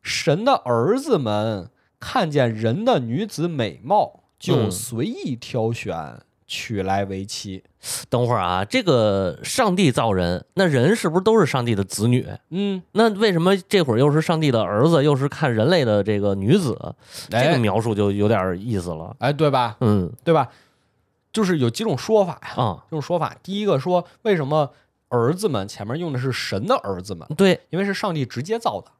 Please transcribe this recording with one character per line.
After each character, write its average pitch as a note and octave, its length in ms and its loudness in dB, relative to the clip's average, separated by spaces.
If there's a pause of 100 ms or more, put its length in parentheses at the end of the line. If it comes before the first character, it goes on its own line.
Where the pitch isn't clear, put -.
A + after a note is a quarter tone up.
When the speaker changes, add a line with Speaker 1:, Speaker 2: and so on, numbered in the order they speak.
Speaker 1:
神 E3 420 -2
的 C4+ 100 4
儿 B2 440 2
子 C4+ 200 0
们 G#2+ 500 -2 (300)
看 F#3 320 -2
见 C3 220 2
人 A2+ 300 -2
的 A#3 160 2
女 B2+ 280 -4
子 D#3+ 200 -6
美 A#2 380 -4
貌， F3 360 -2 (180)
就 - 180 0
Speaker 2:
嗯。 G#2+ 140 0
Speaker 1:
随 A2+ 340 -6
意 A#3+ 320 -6
挑 A#2 340 -4
选， G#2+ 240 -8 (520)
娶 - 360 -6
来 G2 220 0
为 F#2+ 220 -8
妻。” F#2+ 360 -12 (460)
Speaker 2:
等 B2 180 0
会 A#2+ 80 2
儿 G#2+ 60 0
啊， F#2 240 0
这 B3 180 -2
个 G#2+ 640 2
上 G#3 320 0
帝 E3+ 160 4
造 A#2 220 0
人， F2+ 280 0 (120)
那 F#3+ 120 2
人 D3 300 4
是 F#3+ 140 -2
不 E3+ 80 0
是 F#3+ 40 0
都 A3 160 4
是 F3+ 60 6
上 B2 220 -2
帝 A#2 80 2
的 G2 100 0
子 G#2+ 240 -2
女？ B2 180 2 (220)
Speaker 1:
嗯。 F#3+ 340 -4 (100)
Speaker 2:
那 A3 240 4
为 G#3 160 2
什 E3 100 2
么 F#3 120 4
这 F#3+ 280 2
会 B2+ 120 2
儿 A2 40 2
又 C#3+ 120 6
是 D#3 120 2
上 D#3+ 180 0
帝 D3+ 100 2
的 A2+ 120 2
儿 G#2 260 2
子， D3+ 160 4
又 D3 100 4
是 C#3 140 0
看 B2+ 260 -2
人 A2 120 2
类 E3 180 4
的 G#2 180 4
这 G#2 160 0
个 G2 160 2
女 G2+ 220 2
子？ C#3+ 180 0 (560)
Speaker 1:
哎。 A#2+ 140 2
Speaker 2:
这 D#3+ 80 4
个 E3 60 2
描 G#2+ 200 2
述 A2 160 0
就 G2+ 160 2
有 G2+ 160 2
点 F#2 320 0
意 G#2+ 200 -4
思 F2 160 -4
了。 E2 240 -12
Speaker 1:
哎， B2+ 120 0
对 D3 200 2
吧？ B2 300 0
Speaker 2:
嗯。 G#2 300 2 (140)
Speaker 1:
对 E3+ 80 2
吧？ C#3 160 4 (840)
就 A3 140 0
是 F3+ 140 2
有 A#2+ 100 2
几 G#3+ 160 -4
种 D#3 140 -2
说 G#3+ 260 2
法 D#3+ 180 -6
呀。 - 200 -4
Speaker 2:
啊。 G2+ 240 -2
Speaker 1:
这 D#3+ 100 -10
种 D3 60 -4
说 F3 160 -2
法， D3+ 240 -4
第 G3 180 -8
一 G#3+ 60 -2
个 D#3+ 120 2
说， F3 280 0 (160)
为 G#3 120 2
什 D3+ 120 -2
么 D3 240 0 (380)
儿 B2 260 2
子 G3 140 -4
们 G2+ 180 -2
前 G2+ 200 -12
面 B2+ 120 -6
用 E3+ 140 -6
的 C3 60 -4
是 C3 120 -4
神 G#2+ 360 -6
的 B3 100 0
儿 F#2+ 260 -6
子 G2 120 -10
们？ E2+ 120 -16 (100)
Speaker 2:
对。 F#3+ 240 4 (100)
Speaker 1:
因 D#3+ 80 -4
为 G3 60 -2
是 G3+ 100 -4
上 F#3 200 -4
帝 C#3+ 120 -2
直 - 160 -8
接 G#3+ 160 -4
造 G#2+ 220 -4
的。 - 80 -20 (120)